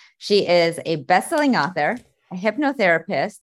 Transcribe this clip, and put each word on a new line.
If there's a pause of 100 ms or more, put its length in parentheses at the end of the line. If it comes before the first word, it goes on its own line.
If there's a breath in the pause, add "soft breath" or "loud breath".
(180 loud breath)
She
is
a
best-selling
author, (340)
a
hypnotherapist.